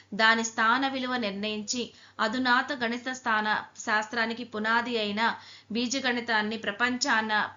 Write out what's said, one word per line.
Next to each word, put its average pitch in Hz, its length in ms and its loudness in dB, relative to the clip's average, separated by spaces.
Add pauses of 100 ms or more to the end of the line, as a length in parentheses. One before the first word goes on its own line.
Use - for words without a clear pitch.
(140)
దాని 226 300 6
స్థాన 233 440 2
విలువ 254 300 -2
నిర్ణయించి, 214 760 -4 (260)
అధునాత 254 540 2
గణిత 240 380 -4
స్థాన-, 214 680 -2
శాస్త్రానికి 226 640 -2
పునాది 226 540 0
అయిన 208 380 0 (360)
బీజగణితాన్ని 233 880 0
ప్రపంచాన-, 220 1000 0